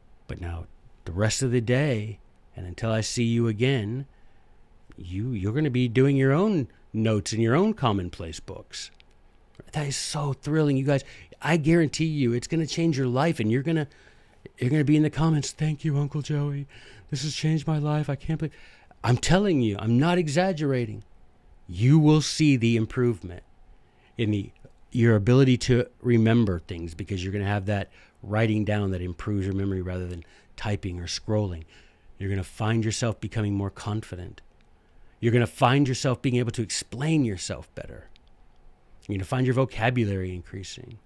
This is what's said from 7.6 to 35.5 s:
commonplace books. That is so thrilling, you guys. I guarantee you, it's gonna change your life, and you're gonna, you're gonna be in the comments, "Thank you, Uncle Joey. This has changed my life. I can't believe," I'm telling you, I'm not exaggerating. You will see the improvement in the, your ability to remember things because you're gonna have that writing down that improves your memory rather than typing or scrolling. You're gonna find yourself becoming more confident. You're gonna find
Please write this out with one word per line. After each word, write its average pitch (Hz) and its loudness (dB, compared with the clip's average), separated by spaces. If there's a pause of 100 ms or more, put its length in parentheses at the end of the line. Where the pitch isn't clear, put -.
commonplace 90 -4
books. - -14 (840)
That 151 -4
is 139 -6
so 147 -4
thrilling, 147 0
you 135 0
guys. 139 2 (360)
I 160 2
guarantee 160 2
you, 143 2
it's 120 -4
gonna 165 0
change 165 0
your 131 0
life, 139 0
and 110 2
you're 131 2
gonna, 156 -2 (680)
you're 123 0
gonna 151 4
be 147 4
in 151 4
the 151 2
comments, 156 0
"Thank 151 -4
you, 147 0
Uncle 143 -2
Joey. 143 -4 (460)
This 135 -6
has 147 -6
changed 156 0
my 160 0
life. 151 -2
I 139 -2
can't 160 -4
believe," 156 -6 (480)
I'm 120 2
telling 185 4
you, 104 2
I'm 117 2
not 175 4
exaggerating. 143 -2 (640)
You 120 4
will 151 6
see 147 4
the 117 4
improvement 110 -2 (760)
in 107 0
the, 104 -4 (400)
your 117 4
ability 123 6
to 123 2 (140)
remember 113 4
things 85 -10
because 92 -6
you're 95 -4
gonna 101 -4
have 101 -2
that 101 -4 (320)
writing 107 0
down 104 0
that 90 -4
improves 92 -4
your 98 -2
memory 98 -2
rather 90 -8
than 87 -12 (320)
typing 98 -6
or 87 -8
scrolling. 92 -4 (520)
You're 98 -6
gonna 98 -2
find 110 -2
yourself 113 -2
becoming 104 -2
more 98 -2
confident. 92 -8 (840)
You're 117 4
gonna 120 4
find 135 4